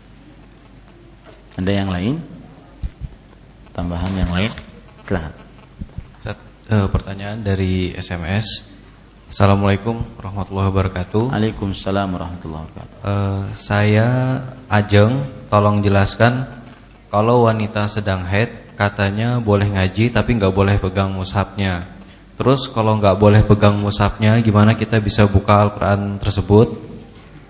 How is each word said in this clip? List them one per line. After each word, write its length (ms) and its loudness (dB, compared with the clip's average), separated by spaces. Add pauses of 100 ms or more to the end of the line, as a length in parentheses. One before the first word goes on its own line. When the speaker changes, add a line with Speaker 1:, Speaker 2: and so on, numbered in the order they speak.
(1600)
Speaker 1:
ada 100 0
yang 220 -2
lain? 300 -4 (1500)
Tambahan 420 -4
yang 160 -2
lain? 180 -2 (540)
Silahkan. 300 -6 (840)
Speaker 2:
Ustaz, 200 -12 (360)
eh, 160 2
pertanyaan 560 -6
dari 480 -2
S 160 -12
M 160 -8
S. 400 -4 (600)
Assalamualaikum 760 0 (160)
warahmatullahi 560 -4
wabarakatuh. 600 -2
Speaker 1:
Waalaikumsalam 760 -2
warahmatullahi 640 -8
wabarakatuh. 320 -18
Speaker 2:
Eh, 400 -2 (160)
saya 500 2 (600)
Ajeng, 560 4 (240)
tolong 320 4
jelaskan, 640 2 (640)
kalau 400 4
wanita 400 -2
sedang 320 -4
haid, 560 -4
katanya 640 -2
boleh 320 2
ngaji 400 0
tapi 240 0
nggak 160 2
boleh 240 2
pegang 320 -2
mushafnya. 720 -4 (520)
Terus 360 0
kalau 280 0
nggak 200 4
boleh 240 8
pegang 360 4
mushafnya, 600 2
gimana 360 4
kita 280 0
bisa 240 2
buka 400 4
Al-Quran 520 -2
tersebut? 480 4 (840)